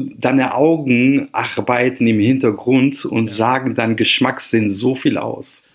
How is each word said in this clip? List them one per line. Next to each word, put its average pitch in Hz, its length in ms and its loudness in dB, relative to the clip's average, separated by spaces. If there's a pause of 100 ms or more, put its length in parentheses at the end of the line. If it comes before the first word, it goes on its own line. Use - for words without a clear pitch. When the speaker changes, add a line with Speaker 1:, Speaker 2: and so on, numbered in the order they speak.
(160)
Speaker 1:
deine 127 380 0
Augen 135 760 2
arbeiten 123 760 -2
im 110 140 4
Hintergrund 131 840 2
und 113 260 -2
Speaker 2:
Ja. 104 40 -10
Speaker 1:
sagen 123 400 0
deinen 113 220 0
Geschmackssinn 113 760 0
so 117 260 -2
viel - 220 0
aus. - 460 -10 (100)